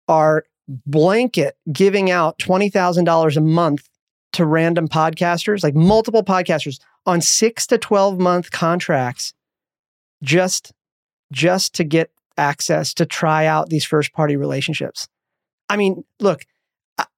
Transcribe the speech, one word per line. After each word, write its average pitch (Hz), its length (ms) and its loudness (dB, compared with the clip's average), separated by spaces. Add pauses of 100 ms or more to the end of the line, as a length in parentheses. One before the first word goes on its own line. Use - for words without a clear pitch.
are 156 380 2 (220)
blanket 160 880 0 (140)
giving 190 380 2
out 170 300 0
twenty 190 300 0
thousand 180 340 0
dollars 165 320 2
a 156 60 2
month 156 480 0 (420)
to 175 140 0
random 165 420 0
podcasters, 170 760 -2
like, 147 120 2
multiple 214 480 4
podcasters 170 560 -2 (260)
on 180 140 2
six - 480 0
to 233 100 2
twelve 202 400 2
month 180 340 0
contracts 160 840 -2 (880)
just, 175 480 0 (640)
just 175 420 0
to 180 80 0
get 160 280 0 (260)
access 151 560 -2
to 170 120 -2
try 156 400 0
out 156 240 0
these 156 140 -2
first 151 300 -2
party 147 240 -2
relationships. 139 720 -6 (580)
I 202 100 -2
mean, 190 260 0 (160)
look, 185 260 0 (520)
I, - 80 -4 (120)